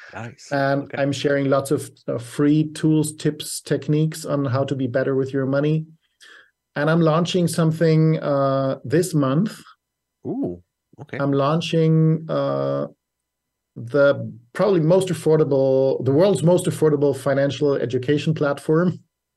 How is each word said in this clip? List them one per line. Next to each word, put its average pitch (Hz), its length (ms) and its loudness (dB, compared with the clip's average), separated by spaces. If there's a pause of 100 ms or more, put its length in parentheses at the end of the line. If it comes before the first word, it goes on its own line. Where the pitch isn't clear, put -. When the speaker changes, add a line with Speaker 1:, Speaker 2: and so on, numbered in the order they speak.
(160)
Speaker 1:
Nice. 117 360 -16
Speaker 2:
And 139 340 0
Speaker 1:
Okay. 139 140 -10
Speaker 2:
I'm 139 120 0
sharing 139 360 0
lots 135 220 0
of, 135 220 -2 (160)
uh, 131 100 -6
free 151 540 0
tools, 156 420 0
tips, - 480 -6
techniques 151 640 -2
on 143 200 -2
how 135 180 0
to 139 120 -4
be 131 120 -4
better 131 260 -2
with 131 180 -2
your 135 140 -2
money. 151 400 0 (880)
And 147 140 0
I'm 170 120 2
launching 170 460 2
something, 160 680 2
uh, 135 680 -2
this 165 300 0
month. 147 480 0 (640)
Speaker 1:
Ooh, 135 380 -8 (380)
okay. 135 180 -14
Speaker 2:
I'm 139 140 0
launching, 160 960 2
uh, 139 580 -2 (880)
the 120 580 0 (200)
probably 190 260 2
most 185 300 2
affordable, 135 960 2
the 127 80 2
world's 180 300 4
most 175 240 4
affordable 147 500 2
financial 139 600 0
education 139 580 -2
platform. 156 640 0 (380)